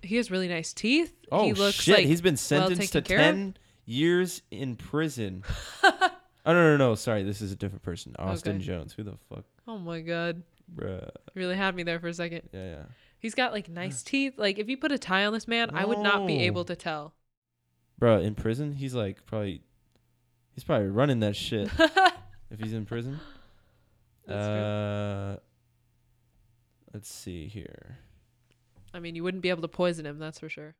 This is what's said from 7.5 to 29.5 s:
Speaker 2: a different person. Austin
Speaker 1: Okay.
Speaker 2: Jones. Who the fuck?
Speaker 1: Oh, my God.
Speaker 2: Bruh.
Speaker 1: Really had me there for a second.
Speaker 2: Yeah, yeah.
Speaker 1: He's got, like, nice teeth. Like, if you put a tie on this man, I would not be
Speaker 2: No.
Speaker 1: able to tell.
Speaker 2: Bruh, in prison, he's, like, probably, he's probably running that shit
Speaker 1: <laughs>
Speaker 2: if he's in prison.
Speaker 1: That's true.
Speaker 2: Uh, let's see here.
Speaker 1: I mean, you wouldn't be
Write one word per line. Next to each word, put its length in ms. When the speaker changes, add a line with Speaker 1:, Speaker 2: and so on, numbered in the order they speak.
Speaker 2:
a 20
different 300
person. 340
Austin 380
Speaker 1:
Okay. 80
Speaker 2:
Jones. 300
Who 100
the 100
fuck? 160
Speaker 1:
Oh, 100
my 220
God. 420
Speaker 2:
Bruh. 340
Speaker 1:
Really 180
had 220
me 80
there 160
for 80
a 40
second. 400
Speaker 2:
Yeah, 120
yeah. 180
Speaker 1:
He's 160
got, 160
like, 160
nice 340
teeth. 360
Like, 200
if 100
you 80
put 140
a 80
tie 260
on 80
this 140
man, 260
I 120
would 160
not 260
be 120
Speaker 2:
No. 40
Speaker 1:
able 220
to 100
tell. 400
Speaker 2:
Bruh, 240
in 100
prison, 380
he's, 200
like, 320
probably, 380
he's 80
probably 240
running 320
that 160
shit 380
Speaker 1:
<laughs> 760
Speaker 2:
if 80
he's 140
in 140
prison. 340
Speaker 1:
That's 180
true. 120
Speaker 2:
Uh, 800
let's 200
see 360
here. 500
Speaker 1:
I 60
mean, 140
you 80
wouldn't 200
be 80